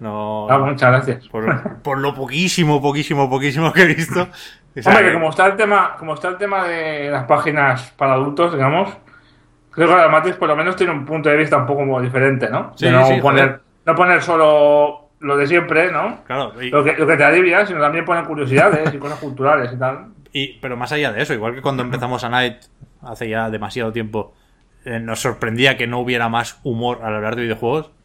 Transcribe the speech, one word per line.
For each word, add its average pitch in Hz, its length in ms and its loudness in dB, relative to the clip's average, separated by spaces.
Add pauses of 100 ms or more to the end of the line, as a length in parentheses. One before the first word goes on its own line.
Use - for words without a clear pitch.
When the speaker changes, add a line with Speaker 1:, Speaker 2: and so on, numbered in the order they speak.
Speaker 1:
No, 107 500 -6
Speaker 2:
Ah, 135 80 4
muchas 135 340 0
gracias. 127 360 -2
Speaker 1:
por, 110 540 -4
por 135 160 -4
lo 139 160 -2
poquísimo, 147 680 -2
poquísimo, 143 480 -2
poquísimo 139 440 -2
que 190 100 4
he 180 40 6
visto. 165 360 -2
O - 600 -12
sea, - 100 4
Speaker 2:
Hombre, 208 140 6
que - 40 4
Speaker 1:
que 170 40 0
Speaker 2:
como 160 160 0
está 190 160 4
el 196 100 2
tema, 202 420 2
como 160 160 -8
está 180 140 -6
el 185 80 -6
tema 196 320 -4
de 156 420 -4
las 135 140 -4
páginas 147 720 0
para 135 160 0
adultos, 143 400 0
digamos, 156 380 0 (840)
creo 165 160 2
que 165 60 6
Orgasmatrix 165 420 4
por 170 120 -2
lo 151 80 2
menos 180 200 -2
tiene 180 160 0
un 139 120 -6
punto 151 240 -2
de 147 80 6
vista 151 200 2
un 131 100 0
poco 143 140 -2
como 135 200 -2
diferente, 127 480 0
¿no? 143 280 -6
Speaker 1:
Sí, - 100 -2
Speaker 2:
De - 60 6
no 131 140 6
Speaker 1:
sí, 131 140 4
Speaker 2:
poner, 139 260 4
Speaker 1:
joder. 135 140 -6 (260)
Speaker 2:
no 165 100 2
poner 180 260 4
solo 147 840 4 (100)
lo 143 180 -2
de 143 120 2
siempre, 165 420 2
¿no? 175 340 -4
Speaker 1:
Claro, 123 380 -8
y 127 80 -6
Speaker 2:
Lo 147 140 2
que, 151 80 2
lo 156 160 0
que 165 80 4
te 147 80 4
alivia, 180 420 4
sino 175 140 -6
también 151 240 0
poner 170 200 -2
curiosidades 151 680 2
y 143 40 -10
cosas 143 200 -8
culturales 135 540 -2
y 131 60 -12
tal. 131 320 -6 (220)
Speaker 1:
Y, 135 280 -6
pero 127 160 -8
más 120 160 -6
allá 147 200 -2
de 110 100 -4
eso, 147 120 -2
igual 113 220 -4
que 135 60 -14
cuando 135 200 -2
empezamos 123 400 -6
a 123 60 -6
Night 120 300 -2 (440)
hace 120 260 -10
ya 110 220 -2
demasiado 110 420 -6
tiempo, 110 400 -6 (520)
eh, 117 160 -8
nos 113 200 -8
sorprendía 120 560 0
que 120 120 -4
no 120 100 -6
hubiera 120 300 -2
más 117 340 -6
humor 120 400 -4
al 107 140 -6
hablar 107 180 -4
de 120 80 -6
videojuegos, 120 480 -4 (140)